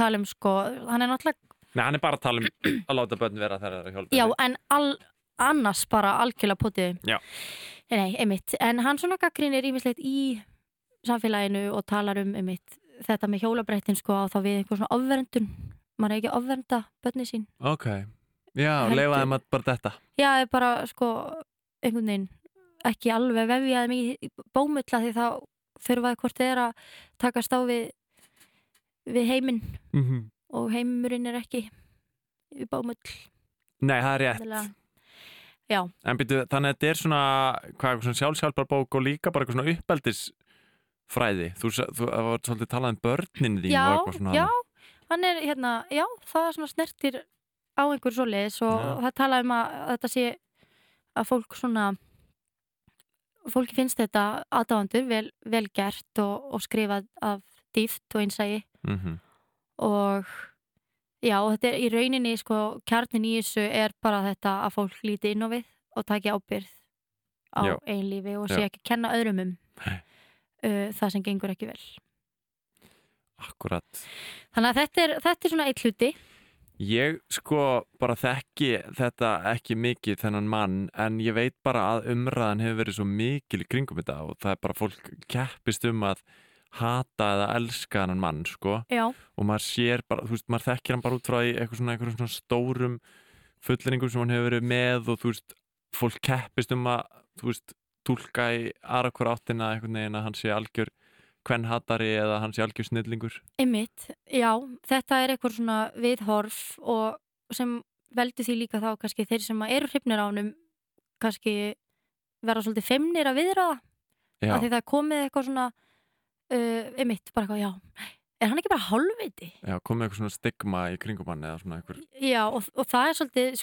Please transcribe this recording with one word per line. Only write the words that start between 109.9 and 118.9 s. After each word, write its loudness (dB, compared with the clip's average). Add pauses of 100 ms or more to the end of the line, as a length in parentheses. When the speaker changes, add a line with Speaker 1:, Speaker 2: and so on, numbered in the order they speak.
Speaker 1:
á 2
honum -2 (720)
kannski -2 (880)
vera 0
svolítið -2
feimnir 2
að 2
viðra 4
það. -4 (600)
Speaker 2:
Já. 2
Speaker 1:
Af 4
því 0
það 4
er -8
komið 2
eitthvað -2
svona, -2 (840)
uh, 0 (160)
einmitt, -2
bara 0
eitthvað, -2
já, -4 (640)
er 2
hann 0
ekki 2
bara 0
hálfviti? 0 (140)